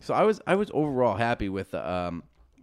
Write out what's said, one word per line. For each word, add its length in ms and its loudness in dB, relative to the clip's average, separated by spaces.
so 120 -4
I 100 4
was, 220 2
I 100 2
was 180 0
overall 420 2
happy 320 0
with 240 -4
the, 180 -4
um, 340 -4